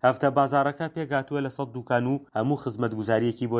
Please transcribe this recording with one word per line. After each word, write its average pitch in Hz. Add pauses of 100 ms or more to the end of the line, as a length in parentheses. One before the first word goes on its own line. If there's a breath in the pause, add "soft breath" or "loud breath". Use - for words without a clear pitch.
هەفتە 131
بازارەکە 143
پێکهاتووە 143
لە 127
سەد 135
دوکان 123
و 139 (160)
هەموو 135
خزمەتگوزاریەکی 113
بۆ 120